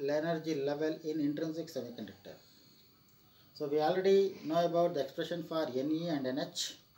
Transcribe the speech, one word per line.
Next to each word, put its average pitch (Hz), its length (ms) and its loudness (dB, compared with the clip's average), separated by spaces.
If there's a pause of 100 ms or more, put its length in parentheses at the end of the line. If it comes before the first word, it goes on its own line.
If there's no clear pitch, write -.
energy 156 460 0
level 147 500 -2
in 156 160 -2
intrinsic 156 460 -2
semiconductor. 110 720 -10 (1160)
So 147 160 -6
we 147 120 2
already 185 560 4 (100)
know 165 180 2
about 170 300 4
the - 80 0
expression 165 440 -6
for 160 200 -2
N 131 260 0
E 165 160 -2
and 139 180 -2
N 131 120 -2
H. - 380 -6 (220)